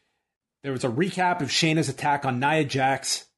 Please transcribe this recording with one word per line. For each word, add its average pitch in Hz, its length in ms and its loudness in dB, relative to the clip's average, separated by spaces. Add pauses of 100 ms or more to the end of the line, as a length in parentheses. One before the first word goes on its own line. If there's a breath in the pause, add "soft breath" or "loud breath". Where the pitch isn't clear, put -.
(640)
there 139 100 -6
was 127 120 -6
a 135 40 2
recap 180 540 0
of 131 60 -4
Shayna's 160 400 2
attack 143 360 -2
on 123 160 0
Nia 151 240 2
Jax. 131 600 -2 (120)